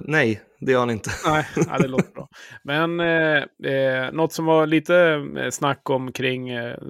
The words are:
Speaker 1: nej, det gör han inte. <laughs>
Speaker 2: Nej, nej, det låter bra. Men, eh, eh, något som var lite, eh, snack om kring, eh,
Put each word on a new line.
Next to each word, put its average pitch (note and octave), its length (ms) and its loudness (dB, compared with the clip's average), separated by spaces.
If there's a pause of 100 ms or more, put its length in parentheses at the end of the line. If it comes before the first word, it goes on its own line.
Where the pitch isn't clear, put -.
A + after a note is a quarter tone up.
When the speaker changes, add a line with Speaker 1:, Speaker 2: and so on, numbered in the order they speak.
Speaker 1:
nej, C3+ 360 2 (200)
det C3 120 2
gör B2+ 80 6
han A#2+ 100 2
inte. A2 280 -4
<laughs> - 80 -6
Speaker 2:
Nej, D#3 200 2 (100)
nej, C#3 240 0
det C#3 80 0
låter B2+ 240 -4
bra. - 160 -16 (360)
Men, E3 360 -2
eh, D#3+ 760 0
eh, C3 380 0
något D#3+ 200 0
som E3 140 -4
var D#3+ 200 4
lite, D#3+ 300 2 (420)
eh, B2+ 120 -4
snack C#3 400 -2
om B2+ 220 -2
kring, B2+ 360 -4
eh, A#2+ 280 -8 (140)